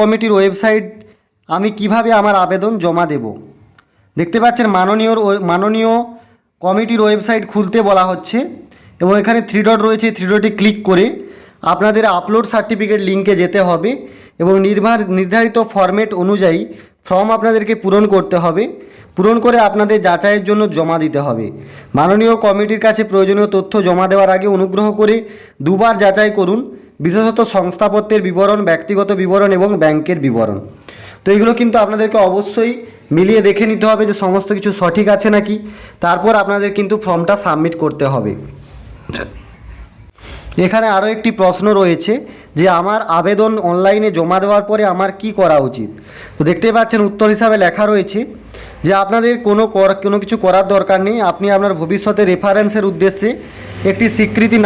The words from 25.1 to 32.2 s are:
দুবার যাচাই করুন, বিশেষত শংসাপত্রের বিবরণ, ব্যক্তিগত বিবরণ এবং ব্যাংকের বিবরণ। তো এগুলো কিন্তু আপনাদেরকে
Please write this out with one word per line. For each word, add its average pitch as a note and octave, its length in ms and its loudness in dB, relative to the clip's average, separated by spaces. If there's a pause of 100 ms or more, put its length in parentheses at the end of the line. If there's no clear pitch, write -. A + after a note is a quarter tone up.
দুবার F#3+ 360 2
যাচাই G3+ 360 4
করুন, F#3+ 200 0 (460)
বিশেষত A3 340 0 (160)
শংসাপত্রের G3+ 720 0
বিবরণ, G3 320 0 (100)
ব্যক্তিগত F#3+ 420 -2 (100)
বিবরণ G3 380 2
এবং G3 100 2 (140)
ব্যাংকের D#3 420 0
বিবরণ। A2+ 340 0 (640)
তো - 120 -2
এগুলো A3+ 260 4
কিন্তু A#3 240 2
আপনাদেরকে G#3+ 340 -2 (100)